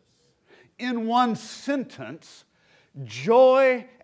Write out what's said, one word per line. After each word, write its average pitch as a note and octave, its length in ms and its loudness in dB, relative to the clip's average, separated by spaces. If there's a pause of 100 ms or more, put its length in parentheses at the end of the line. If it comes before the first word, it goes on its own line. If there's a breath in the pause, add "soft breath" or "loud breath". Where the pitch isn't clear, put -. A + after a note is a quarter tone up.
(800 soft breath)
In A#3 280 -6
one A#3 300 0
sentence, - 1080 -12 (600 soft breath)
joy B3 800 2 (180)